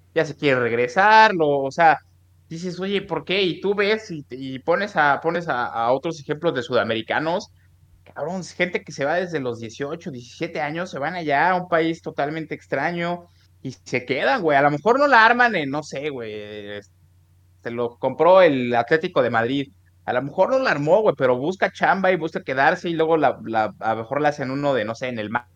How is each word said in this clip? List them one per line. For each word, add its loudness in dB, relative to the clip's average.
ya 0
se -10
quiere 2
regresar, 4
lo, 2
o -2
sea, 4
dices, -10
"Oye, -2
¿por -6
qué?". 0
Y -2
tú -2
ves 0
y, -10
y -10
pones -2
a, 4
pones -2
a, -2
a 0
otros -4
ejemplos -4
de -4
sudamericanos, -2
cabrón, -8
gente -4
que -18
se -4
va 0
desde -4
los -6
dieciocho, -10
diecisiete -10
años, -6
se -12
van -6
allá 0
a 2
un -4
país 0
totalmente -6
extraño -6
y -10
se -6
quedan, 0
güey. 2
A 6
lo 4
mejor 0
no 2
la 8
arman 4
en, -2
no -4
sé, -8
güey, -10
se -8
lo -4
compró 6
el 4
Atlético 0
de 0
Madrid. -2
A -4
lo 0
mejor 0
no 0
la 0
armó, 4
güey, 2
pero 2
busca -2
chamba 2
y 2
busca -6
quedarse 0
y -2
luego 2
la, 2
la, -2
a -2
lo -4
mejor -6
la 2
hacen -6
uno -2
de, 0
no -6
sé, -8
en -8
el -8
Má-, -4